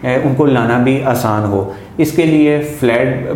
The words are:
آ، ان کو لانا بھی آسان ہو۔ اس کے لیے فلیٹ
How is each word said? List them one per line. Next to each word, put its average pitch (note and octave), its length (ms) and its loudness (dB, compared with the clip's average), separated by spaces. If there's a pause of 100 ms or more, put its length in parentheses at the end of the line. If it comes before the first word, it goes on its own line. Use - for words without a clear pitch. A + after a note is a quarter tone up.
آ، B2+ 40 -4 (160)
ان C3 120 0
کو D3 100 2
لانا A#2+ 320 2
بھی C3 260 0
آسان A2+ 400 0
ہو۔ G2 280 -2 (260)
اس D#3 140 0
کے E3 120 2
لیے D3+ 380 2 (180)
فلیٹ C3 560 0